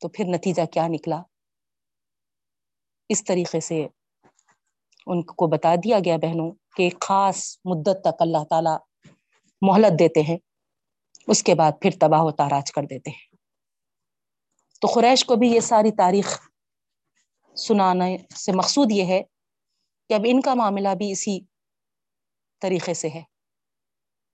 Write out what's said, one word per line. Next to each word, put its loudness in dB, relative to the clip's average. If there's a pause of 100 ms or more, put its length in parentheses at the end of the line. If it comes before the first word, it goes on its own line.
تو -10
پھر -8
نتیجہ -4
کیا -2
نکلا؟ -6 (1900)
اس -4
طریقے -2
سے -4 (1200)
ان -2
کو -2
بتا 2
دیا 0
گیا 0
بہنوں -4 (240)
کہ 0
ایک -2
خاص -2
مدت -2
تک -2
اللہ 0
تعالیٰ 0 (840)
مہلت 4
دیتے 4
ہیں، -2 (880)
اس 0
کے 4
بعد 4 (100)
پھر 2
تباہ 4
و 0
تاراج -2
کر -4
دیتے -12
ہیں۔ -18 (1500)
تو 2
قریش 4
کو 2
بھی 4
یہ 4
ساری 2
تاریخ 0 (1200)
سنانے 0 (180)
سے -6
مقصود 0
یہ 0
ہے 0 (840)
کہ 0
اب 0
ان 2
کا -2
معاملہ -2
بھی -4
اسی -6 (1200)
طریقے -4
سے -8
ہے، -10 (1120)